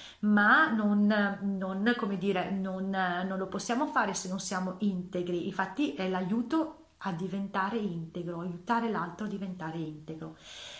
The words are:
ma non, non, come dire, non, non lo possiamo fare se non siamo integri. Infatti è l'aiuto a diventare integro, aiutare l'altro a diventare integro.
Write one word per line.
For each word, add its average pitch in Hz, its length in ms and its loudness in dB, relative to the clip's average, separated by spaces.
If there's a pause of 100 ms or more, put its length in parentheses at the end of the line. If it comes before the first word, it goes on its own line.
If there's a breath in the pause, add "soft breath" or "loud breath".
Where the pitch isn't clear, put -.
(200 loud breath)
ma 208 500 8
non, 208 680 4
non, 196 560 0
come 202 220 -2
dire, 180 320 0
non, 190 400 -2
non 190 480 0
lo 190 100 -2
possiamo 240 380 0
fare 233 280 2
se - 140 -2
non 185 100 -2
siamo 185 420 0
integri. 180 680 -2
Infatti 196 480 -2
è 185 140 -2
l'aiuto 233 720 0 (240)
a 196 80 -2
diventare 196 680 -2
integro, 170 640 -6
aiutare 220 500 -2
l'altro 175 360 -4
a - 20 -4
diventare 180 500 -6
integro. 160 580 -10 (440 loud breath)